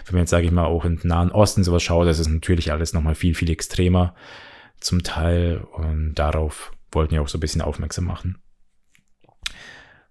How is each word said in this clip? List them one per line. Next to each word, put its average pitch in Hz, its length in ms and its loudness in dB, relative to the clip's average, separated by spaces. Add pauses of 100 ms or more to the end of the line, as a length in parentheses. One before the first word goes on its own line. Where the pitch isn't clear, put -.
wenn - 80 -8
man 87 80 4
jetzt, 85 80 0
sag 87 160 4
ich 85 60 2
mal, 87 140 2
auch 82 200 0
in 85 120 0
den 87 120 -4
Nahen 87 220 2
Osten 101 340 4
sowas 87 180 2
schaut, 87 240 4
das 80 120 2
ist 80 100 0
natürlich 80 420 0
alles 78 220 -4
nochmal 78 220 0
viel, 85 200 0
viel 85 140 -2
extremer 90 640 2 (640)
zum 87 240 -2
Teil. 85 600 0 (100)
Und 78 420 -4
darauf 78 560 -2 (200)
wollten 78 220 0
wir 78 80 2
auch 73 60 -2
so - 100 -6
ein 80 40 -6
bisschen - 200 -2
aufmerksam - 440 -4
machen. 90 340 -6 (1700)